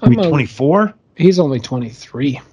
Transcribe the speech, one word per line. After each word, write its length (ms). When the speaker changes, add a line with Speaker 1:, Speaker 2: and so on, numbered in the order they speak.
Speaker 1:
I'm 80
Speaker 2:
maybe 120
Speaker 1:
a 60
Speaker 2:
twenty-four. 680
Speaker 1:
He's 240
only 220
twenty-three. 800